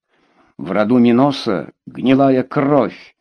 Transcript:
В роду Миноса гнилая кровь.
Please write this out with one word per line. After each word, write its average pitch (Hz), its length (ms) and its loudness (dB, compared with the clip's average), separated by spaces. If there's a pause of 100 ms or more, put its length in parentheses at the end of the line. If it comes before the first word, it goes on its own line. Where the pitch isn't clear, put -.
(580)
В 78 140 -10
роду 104 260 0
Миноса 120 760 0 (140)
гнилая 131 580 0
кровь. 135 760 -4